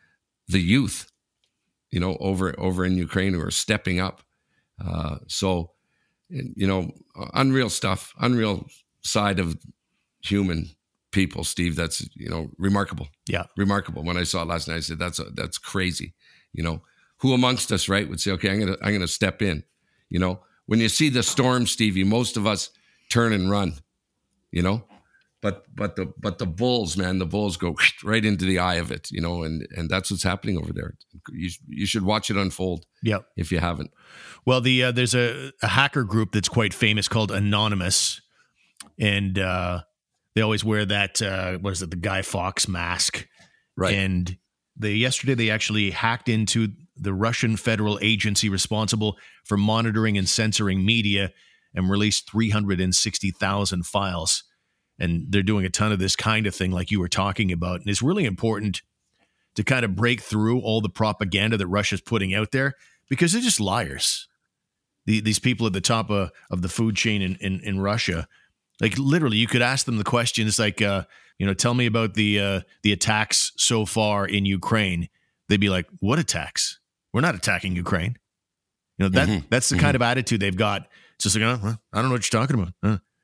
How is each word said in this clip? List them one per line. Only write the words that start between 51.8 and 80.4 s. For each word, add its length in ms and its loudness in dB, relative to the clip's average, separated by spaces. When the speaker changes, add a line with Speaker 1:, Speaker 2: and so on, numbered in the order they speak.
Speaker 2:
released 400 0
three 200 2
hundred 300 0
and 140 2
sixty 380 -2
thousand 520 -2
files. 600 -2
And 320 0
they're 140 2
doing 220 2
a 60 -2
ton 200 0
of 80 0
this 160 0
kind 320 0
of 80 -2
thing 160 0
like 220 -2
you 80 2
were 80 -2
talking 420 0
about. 300 -4
And 80 -8
it's 120 0
really 240 0
important 580 -2
to 80 0
kind 200 2
of 120 -2
break 240 2
through 400 0
all 200 0
the 80 0
propaganda 680 0
that 100 -2
Russia's 340 0
putting 320 -2
out 200 -2
there 220 0
because 240 2
they're 100 0
just 180 2
liars. 680 -2
The, 140 4
these 200 0
people 260 2
at 60 0
the 80 -2
top 300 0
of, 200 0
of 140 -4
the 60 -2
food 260 0
chain 280 0
in, 180 -2
in, 200 -4
in 200 -4
Russia, 480 -2
like, 180 0
literally, 380 2
you 120 4
could 140 2
ask 220 0
them 140 -2
the 60 -2
questions 540 0
like, 240 0
uh, 220 0
you 80 -2
know, 80 0
"Tell 200 0
me 120 2
about 280 0
the, 260 2
uh, 200 0
the 100 4
attacks 640 0
so 300 2
far 400 2
in 200 2
Ukraine." 640 0
They'd 120 4
be 80 4
like, 180 0
"What 180 2
attacks? 640 -4
We're 80 0
not 160 2
attacking 400 0
Ukraine." 400 -2
You 60 2
know, 60 4
that, 180 4
Speaker 1:
Mm-hmm. 200 0
Speaker 2:
that's 200 2
the 80 0
Speaker 1:
Mm-hmm. 80 4
Speaker 2:
kind 100 4
of 80 2
attitude 380 0